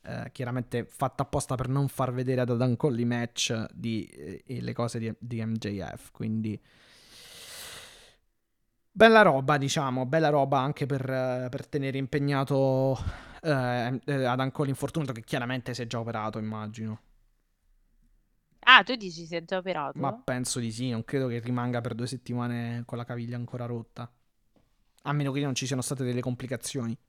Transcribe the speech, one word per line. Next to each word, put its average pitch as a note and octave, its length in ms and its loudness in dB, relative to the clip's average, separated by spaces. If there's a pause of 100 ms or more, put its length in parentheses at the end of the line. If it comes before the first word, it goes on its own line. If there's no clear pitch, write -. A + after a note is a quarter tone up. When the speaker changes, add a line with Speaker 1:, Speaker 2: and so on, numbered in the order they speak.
Speaker 1:
eh, A#2 300 -10
chiaramente A#2+ 520 -4
fatta - 380 -4
apposta C#3 320 -2
per B2 140 -2
non C#3 200 2
far B2+ 240 -2
vedere B2+ 300 0
ad A#2+ 80 0
Adam A#2+ 260 4
Cole A#2+ 240 0
i A#2+ 60 2
match A#2 680 -2
di, A2+ 340 -4
eh, D2 400 -14
e B2 140 -8
le A#2+ 140 -6
cose A#2+ 240 -2
di, A2+ 200 -4
di A#2+ 260 -6
M A2+ 120 -2
J G2+ 260 -4 (120)
F, - 180 -18
quindi A2 480 -4 (2250)
bella A3 300 10
roba, C#3+ 340 6
diciamo, C3+ 500 0
bella D#3 220 4
roba C#3 300 4
anche C#3+ 280 0
per, B2+ 220 -2
eh, B2+ 420 -2
per C3 180 -8
tenere C3+ 300 -2
impegnato C3+ 1000 2 (440)
eh, B2+ 640 0
eh, C3+ 200 0
Adam B2+ 260 2
Cole C#3 200 -2
infortunato, C#3 420 -2
che A2+ 100 -6
chiaramente B2+ 520 -4
si B2 80 -6
è A#2 40 -4
già A#2 120 -4
operato, A2+ 400 -4
immagino. A2 640 -6 (1600)
Speaker 2:
Ah, A#3+ 200 12
tu B3+ 120 -2
dici F3 300 -10
si E3 100 -8
è E3+ 80 -4
già F#3 140 -4
operato? D#3 420 -4
Speaker 1:
Ma C#3 120 0
penso B2+ 480 -4
di A2+ 100 -2
sì, B2+ 200 -4
non A2+ 140 -2
credo C3+ 240 -2
che A#2+ 120 -4
rimanga A#2+ 400 -2
per A#2 140 -4
due A#2+ 120 -4
settimane A#2+ 800 -4
con A#2+ 120 -8
la A#2+ 60 -6
caviglia A#2+ 320 -6
ancora A#2+ 300 -8
rotta. A#2 440 -8 (920)
A C#3+ 100 -2
meno C#3+ 200 0
che C#3 80 0
non C#3 140 0
ci C3 120 -4
siano B2+ 160 -2
state C3+ 220 -4
delle B2 160 0
complicazioni. B2 760 -4 (120)